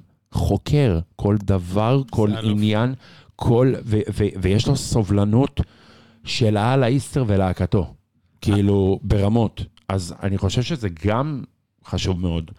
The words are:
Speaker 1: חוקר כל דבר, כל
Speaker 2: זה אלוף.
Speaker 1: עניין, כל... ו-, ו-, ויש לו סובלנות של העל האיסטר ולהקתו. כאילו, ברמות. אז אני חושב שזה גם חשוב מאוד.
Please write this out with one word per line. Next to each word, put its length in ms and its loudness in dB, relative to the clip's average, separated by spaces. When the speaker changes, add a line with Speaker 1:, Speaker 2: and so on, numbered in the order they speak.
Speaker 1:
חוקר 680 0
כל 280 2
דבר, 680 0
כל 200 2
Speaker 2:
זה 80 -2
אלוף. 140 0
Speaker 1:
עניין, 420 2
כל... 360 2
ו-, 120 0
ו-, 100 0
ויש 260 2
לו 80 2
סובלנות 840 0
של 320 0
העל 260 2
האיסטר 440 0
ולהקתו. 680 0
כאילו, 600 2
ברמות. 580 0
אז 340 -6
אני 160 -2
חושב 240 0
שזה 260 -6
גם 360 -2
חשוב 360 -4
מאוד. 380 -4